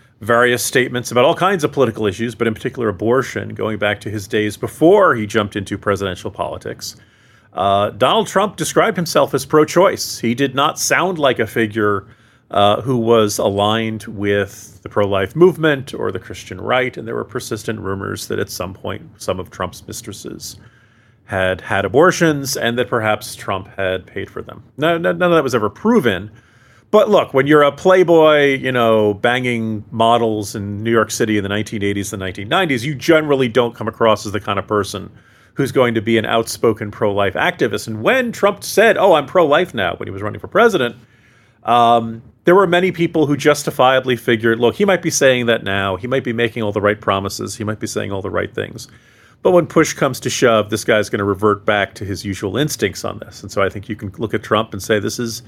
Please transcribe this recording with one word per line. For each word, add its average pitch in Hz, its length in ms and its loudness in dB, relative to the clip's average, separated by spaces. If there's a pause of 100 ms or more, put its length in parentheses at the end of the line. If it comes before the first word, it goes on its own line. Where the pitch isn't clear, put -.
(220)
various 120 420 2
statements 127 460 -2
about 123 160 4
all 165 80 4
kinds 180 280 0
of 147 100 -2
political 110 340 0
issues, 107 280 -4
but 113 120 -2
in 113 80 0
particular 120 340 -4
abortion, 107 640 -2
going 107 280 -6
back 104 220 -2
to 110 100 -10
his 101 160 -8
days 107 300 -2
before 170 580 4
he 107 120 -2
jumped 104 300 -2
into 101 200 -6
presidential 98 540 -4
politics, - 640 -10 (560)
uh, 101 380 0
Donald 143 380 0
Trump 190 280 0
described 165 400 0
himself 151 380 0
as 131 100 -2
pro-choice. - 720 2
He 120 160 -2
did 131 200 -2
not 147 240 0
sound 165 400 0
like 139 200 2
a 113 80 0
figure, 104 600 -2 (440)
uh, 101 300 4
who 127 160 -2
was 113 400 4
aligned 107 680 0
with 101 800 -4
the - 60 -16
pro-life 98 480 -2
movement 156 560 2
or 101 180 -6
the 101 80 -8
Christian - 400 -14
right, 123 380 -2
and 113 100 -12
there 117 80 -8
were 117 100 -6
persistent 117 540 -8
rumors 101 500 -8
that 104 100 -4
at 101 100 -6
some 92 240 -10
point 95 300 -12 (180)
some 95 180 -4
of 92 120 -12
Trump's - 360 -10
mistresses - 720 -14 (680)
had 92 380 -2
had 98 220 -2
abortions 143 720 2
and 120 200 -2
that 123 120 0
perhaps 107 460 -2
Trump 95 320 -8 (100)
had 92 300 -4
paid - 220 -10
for - 140 -12
them. - 200 -18 (140)
No, 165 220 0
no, 175 140 0
none 175 180 0
of 170 60 4
that 151 80 4
was 123 100 0
ever 104 160 0
proven. 117 600 0 (600)
But 208 180 6
look, 170 240 2
when 135 140 4
you're 151 160 6
a 143 100 4
playboy, 156 840 6
you 131 160 -4
know, 110 420 4
banging 113 680 -2 (100)
models 113 640 2
in 101 280 -8
New 113 80 -2
York 110 200 2
City 107 280 0
in 101 40 0
the 95 60 -6
nineteen 104 340 -4
eighties 101 300 -4
and 101 80 -10
nineteen 95 280 -10
nineties, 143 360 -2
you 151 100 -6
generally 143 540 2
don't 117 260 2
come 110 140 -8
across 110 380 2
as 101 60 -6
the 104 80 -4
kind 101 180 -4
of 95 80 -4
person 98 440 -4 (440)
who's 139 180 -2
going 120 220 2
to 113 80 0
be 113 160 2
an 110 80 0
outspoken 113 640 -2
pro-life 101 440 -2
activist. 131 520 -2
And 107 160 -8
when 240 300 0
Trump 196 300 -2
said, - 360 2
"Oh, 190 160 4
I'm 147 100 2
pro-life 165 480 2
now," 92 220 -2
when - 140 -10
he 101 40 -10
was 95 80 -12
running 104 200 -8
for - 80 -14
president, 180 480 2 (640)
um, 117 580 2 (240)
there 175 120 6
were 196 100 6
many 180 240 2
people 165 360 0
who 143 120 0
justifiably 131 800 2
figured, 113 420 0
"Look, 120 160 2
he - 100 -2
might 185 180 2
be 165 80 -4
saying 127 360 2
that 113 160 2
now. 98 340 -2
He 95 120 -10
might 131 160 -2
be 120 100 -4
making 117 280 -2
all 104 100 -2
the 104 100 -4
right 104 180 2
promises. 98 560 -4
He 107 80 -8
might 107 160 -6
be 104 60 -6
saying 104 260 -6
all 98 80 -6
the 98 80 -8
right 92 240 -4
things. - 360 -10 (540)
But - 80 2
when 175 160 4
push 156 260 0
comes 135 280 -4
to 127 100 -6
shove, 110 400 2
this 107 140 -4
guy's 107 260 0
gonna 104 140 -2
revert 101 420 0
back 101 300 0
to - 80 -12
his 95 200 -8
usual 98 320 -6
instincts 123 480 -4
on 98 140 -8
this." - 240 -18
And 101 80 -14
so - 100 -4
I 98 80 2
think 101 200 -10
you 104 80 -8
can 101 200 -12
look 107 180 -6
at 104 100 -6
Trump 113 280 -2
and 101 80 -10
say, 107 200 0
"This 110 180 -6
is, 117 300 -8